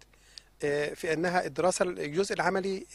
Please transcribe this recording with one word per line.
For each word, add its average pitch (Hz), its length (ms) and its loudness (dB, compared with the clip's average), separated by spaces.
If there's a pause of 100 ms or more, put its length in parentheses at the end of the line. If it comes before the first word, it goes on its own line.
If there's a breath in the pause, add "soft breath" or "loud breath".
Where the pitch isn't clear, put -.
(640 loud breath)
آه، 147 300 0
في 165 200 -2
أنها 180 320 2
الدراسة 165 400 2
الجزء 180 500 -2
العملي 190 600 0